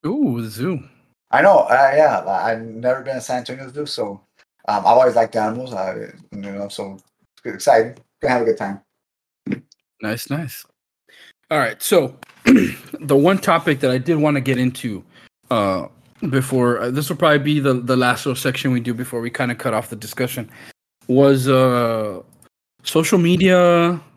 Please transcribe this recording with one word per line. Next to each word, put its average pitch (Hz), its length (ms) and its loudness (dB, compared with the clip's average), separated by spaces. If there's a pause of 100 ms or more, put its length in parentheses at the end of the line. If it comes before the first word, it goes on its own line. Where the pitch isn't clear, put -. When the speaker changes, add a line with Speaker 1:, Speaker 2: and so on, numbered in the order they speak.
Speaker 1:
Ooh, 185 340 -2
the 113 80 -8
zoo. 131 340 -6 (480)
Speaker 2:
I 135 120 2
know. 185 160 6
Uh, 135 360 4
yeah, 143 260 4
I, 95 320 -2
I've 113 100 -6
never 120 400 -4
been 131 140 -8
to 120 40 -8
San 123 200 -6
Antonio 131 300 -14
Zoo, 147 140 -10
so, 101 380 -10 (440)
um, 104 120 -2
I've 98 80 -6
always 120 280 6
liked 113 220 2
animals. 117 380 -4
I, 92 380 -8 (200)
you 101 80 -14
know, 101 280 -10
so 98 300 -12 (460)
it's 107 100 -8
exciting. 117 440 2 (240)
Gonna 127 100 0
have 123 80 0
a 117 60 0
good 110 100 2
time. 101 240 -8 (1200)
Speaker 1:
Nice, 110 300 -8
nice. 147 340 -8 (840)
All 156 80 0
right, 117 240 -4
so 151 340 2 (140)
<clears throat> - 140 -20
the - 720 0
one 160 220 4
topic 165 440 0
that 131 100 0
I 127 80 0
did 160 180 -2
wanna 147 240 0
get 127 160 -2
into, 123 480 -4 (460)
uh, 98 380 -2 (420)
before, 127 500 0
uh, 123 100 -4
this 147 200 -4
will 160 60 -6
probably 151 240 4
be 147 200 0
the, 135 140 2
the 123 240 0
last 123 260 0
little 127 160 -4
section 131 320 -2
we 123 80 0
do 117 140 -6
before 123 260 -8
we 120 80 -8
kinda 120 260 -4
cut 117 200 -4
off 110 160 -4
the 117 60 -12
discussion, 110 540 -8 (560)
was, 135 420 4
uh, 117 760 0 (640)
social 165 340 2
media 175 840 4 (160)